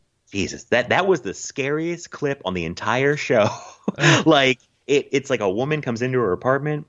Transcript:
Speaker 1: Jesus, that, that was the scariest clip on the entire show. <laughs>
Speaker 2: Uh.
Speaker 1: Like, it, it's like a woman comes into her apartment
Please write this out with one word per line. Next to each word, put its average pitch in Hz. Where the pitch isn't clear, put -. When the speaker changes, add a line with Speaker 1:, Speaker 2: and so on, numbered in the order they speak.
Speaker 1:
Jesus, 95
that, 120
that 147
was 185
the 92
scariest 160
clip 139
on 92
the 87
entire 123
show. 113
<laughs> -
Speaker 2:
Uh. 143
Speaker 1:
Like, 135
it, 139
it's 131
like 123
a 98
woman 135
comes 117
into 127
her 107
apartment 139